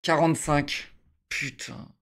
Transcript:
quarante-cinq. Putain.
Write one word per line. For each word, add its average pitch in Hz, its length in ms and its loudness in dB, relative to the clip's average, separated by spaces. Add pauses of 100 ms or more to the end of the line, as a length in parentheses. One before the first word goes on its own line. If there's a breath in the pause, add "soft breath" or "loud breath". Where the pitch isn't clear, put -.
quarante-cinq. 156 880 2 (380)
Putain. 123 580 -8 (140)